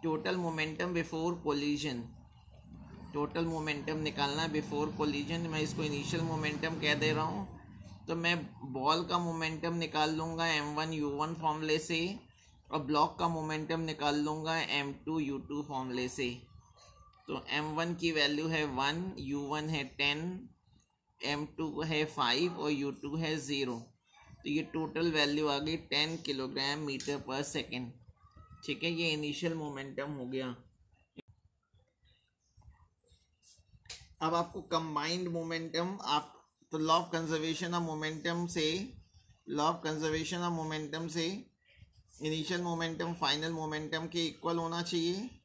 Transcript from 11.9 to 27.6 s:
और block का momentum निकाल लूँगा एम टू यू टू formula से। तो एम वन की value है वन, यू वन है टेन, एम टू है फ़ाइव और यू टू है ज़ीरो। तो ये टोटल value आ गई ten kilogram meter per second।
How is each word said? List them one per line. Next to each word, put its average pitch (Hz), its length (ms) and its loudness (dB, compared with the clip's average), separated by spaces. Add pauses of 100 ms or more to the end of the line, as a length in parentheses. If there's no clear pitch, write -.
और 151 120 0
block 151 360 4
का 170 100 4
momentum 156 520 0
निकाल 151 360 2
लूँगा 156 440 0
एम 139 320 0
टू 160 260 -2
यू 139 200 0
टू 143 240 -6
formula 131 460 -2
से। 123 340 -4 (840)
तो - 200 -6
एम 147 160 0
वन 165 300 0
की 170 180 2
value 147 360 4
है 160 160 2
वन, 147 540 0
यू 143 220 -2
वन 151 280 -2
है 151 160 0
टेन, 151 680 -2 (760)
एम 147 220 0
टू 151 360 -4
है 156 220 2
फ़ाइव 151 520 2
और 147 140 0
यू 139 200 0
टू 147 260 -6
है 160 200 0
ज़ीरो। 135 440 -2 (520)
तो - 180 -8
ये 151 120 2
टोटल 160 500 0
value 147 360 4
आ 139 100 4
गई 156 180 0
ten 156 400 0
kilogram 139 680 -2
meter 143 320 -2
per 131 240 -2
second। 127 440 -4 (800)